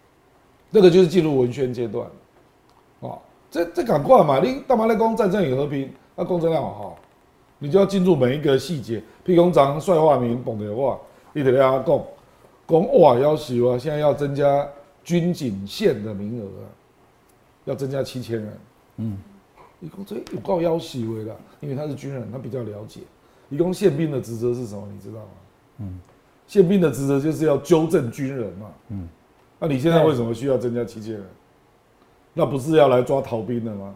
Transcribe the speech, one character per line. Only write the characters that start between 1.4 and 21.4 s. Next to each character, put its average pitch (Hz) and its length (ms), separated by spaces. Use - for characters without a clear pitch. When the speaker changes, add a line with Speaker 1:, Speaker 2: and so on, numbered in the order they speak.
Speaker 1:
宣 127 180
阶 117 160
段 110 200
啊。 - 120
这， 170 120
这 339 80
赶 165 180
快 185 220
嘛， 139 160
你 - 160
干 247 80
嘛 226 120
在 233 80
讲 226 200
战 208 140
争 175 160
与 127 80
和 139 140
平？ 139 200
那 180 100
讲 175 160
这 165 80
样 156 140
好， 101 340
你 143 100
就 165 80
要 196 80
进 190 180
入 180 120
每 127 200
一 151 60
个 139 160
细 139 240
节。 107 160
譬 180 120
如 175 160
讲， - 20
昨 147 100
天 143 160
帅 160 200
化 151 180
民 123 260
讲 117 140
的 104 180
话， 123 220
你 147 120
得 131 80
跟 135 100
他 131 160
讲。 135 240
讲 190 100
：“哇， 127 200
要 151 160
死 131 180
啊！ 127 100
现 143 140
在 147 80
要 147 140
增 139 200
加 139 340
军 175 300
警 98 340
线 139 360
的 107 100
名 104 260
额 101 60
啊， 95 200
要 139 100
增 139 140
加 135 120
七 123 200
千 113 160
人。” 107 200
Speaker 2:
嗯。 107 200
Speaker 1:
你 160 100
讲 196 160
这 214 100
有 233 80
够 185 200
要 170 160
死 143 220
的 110 320
啦， 104 40